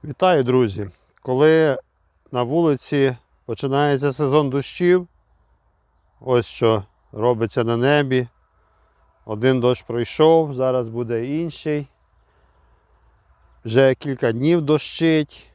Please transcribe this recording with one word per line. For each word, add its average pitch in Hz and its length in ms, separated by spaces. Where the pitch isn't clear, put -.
Вітаю, 151 400
друзі! 117 460
Коли 147 560
на 123 100
вулиці 139 760
починається 139 680
сезон 143 380
дощів, 175 580
ось 123 260
що 113 380
робиться 113 520
на 117 120
небі. 131 520
Один 120 360
дощ 123 220
пройшов, 151 720
зараз 127 340
буде 117 380
інший. 151 640
Вже 131 300
кілька 131 380
днів 156 300
дощить. 156 920